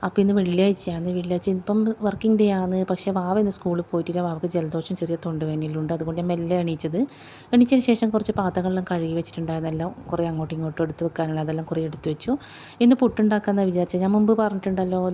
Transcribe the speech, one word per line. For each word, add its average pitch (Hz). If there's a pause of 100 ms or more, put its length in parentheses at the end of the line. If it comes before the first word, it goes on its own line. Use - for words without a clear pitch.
അപ്പം 180
ഇന്ന് 196
വെള്ളിയാഴ്ചയാണ്. 180 (100)
വെള്ളിയാഴ്ച 180
ഇപ്പം 208 (260)
വർക്കിംഗ് 214
ഡേ 214 (140)
ആണ്. 185 (140)
പക്ഷേ 185
വാവ 180
ഇന്ന് 202
സ്കൂളിൽ 175
പോയിട്ടില്ല. 170
വാവക്ക് 165
ജലദോഷം 160
ചെറിയ 170 (100)
തൊണ്ടവേദനയെല്ലാം 156
ഉണ്ട്. 156
അതുകൊണ്ട് 160
ഞാൻ 175
മെല്ലെ 170
എണീച്ചത്. 160 (560)
എണീച്ചതിന് 247
ശേഷം 226
കുറച്ച് 214
പാത്രങ്ങളെല്ലാം 185
കഴുകി 165
വെച്ചിട്ടുണ്ടായിരുന്നെല്ലാം 160 (200)
കുറേ 170
അങ്ങോട്ടും 156
ഇങ്ങോട്ടും 160
എടുത്ത് 160
വെക്കാനുള്ള 160
അതെല്ലാം 160
കുറേ 160
എടുത്ത് 156
വെച്ചു. 220 (520)
ഇന്ന് 247
പുട്ടുണ്ടാക്കാമെന്ന് 208
വിചാരിച്ചത്. 180
ഞാൻ 196
മുമ്പ് 214
പറഞ്ഞിട്ടുണ്ടല്ലോ 190 (120)